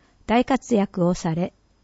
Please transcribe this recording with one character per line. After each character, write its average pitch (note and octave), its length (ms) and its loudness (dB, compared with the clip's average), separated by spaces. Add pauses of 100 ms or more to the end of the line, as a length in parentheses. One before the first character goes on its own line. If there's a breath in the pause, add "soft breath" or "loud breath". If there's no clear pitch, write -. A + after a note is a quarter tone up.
(260)
大 A#3+ 180 2
活 - 300 -2
躍 G3 320 0
を F3+ 80 2
さ E3 200 -4
れ、 E3+ 180 -4 (320)